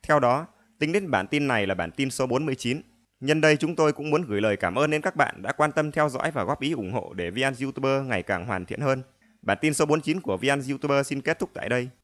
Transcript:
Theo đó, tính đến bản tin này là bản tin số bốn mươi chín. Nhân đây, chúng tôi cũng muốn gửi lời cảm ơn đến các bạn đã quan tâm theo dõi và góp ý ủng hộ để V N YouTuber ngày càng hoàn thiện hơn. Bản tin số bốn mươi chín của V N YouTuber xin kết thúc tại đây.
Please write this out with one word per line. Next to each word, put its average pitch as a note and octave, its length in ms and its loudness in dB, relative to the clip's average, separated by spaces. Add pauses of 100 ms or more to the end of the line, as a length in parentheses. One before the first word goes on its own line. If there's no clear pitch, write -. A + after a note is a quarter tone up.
Theo D3+ 180 4
đó, C3 260 2 (320)
tính D#3 140 0
đến G3 180 0
bản G2+ 160 2
tin D3 220 0
này A2 180 2
là G2 80 0
bản E2+ 160 -4
tin C3+ 200 -2
số C3 160 -2
bốn C3 200 0
mươi C#3 80 -2
chín. B2 280 -4 (380)
Nhân D3+ 200 2
đây, D3+ 160 6
chúng D#3 200 -2
tôi D3+ 160 4
cũng D3 180 -6
muốn D3+ 120 2
gửi G#2 180 -2
lời G#2 160 2
cảm F#2+ 220 -2
ơn D3+ 120 2
đến D3+ 100 0
các F3+ 160 -4
bạn C#3+ 260 0
đã G2+ 100 -4
quan D3+ 200 2
tâm D3+ 200 0
theo D3+ 160 2
dõi C3 220 -2
và C3+ 140 -2
góp C#3 160 -2
ý C#3 120 0
ủng G#2 200 -4
hộ A#2 220 -4
để F2 160 -4
V G2 80 -6 (120)
N C3 120 -8
YouTuber C3+ 400 0
ngày A#2 200 -2
càng F2+ 240 -4
hoàn F#2+ 180 -4
thiện G#2+ 160 -8
hơn. C3+ 220 0 (400)
Bản G2+ 180 0
tin D#3 140 2
số D3+ 120 2
bốn D3+ 120 4
mươi D#3 60 -4
chín E3 160 -2
của G2 160 -2
V F#2 80 -6
N C#3 240 2
YouTuber C#3 380 0
xin C#3 140 -4
kết D#3 180 -2
thúc - 160 -4
tại - 140 -8
đây. B2 200 -2 (160)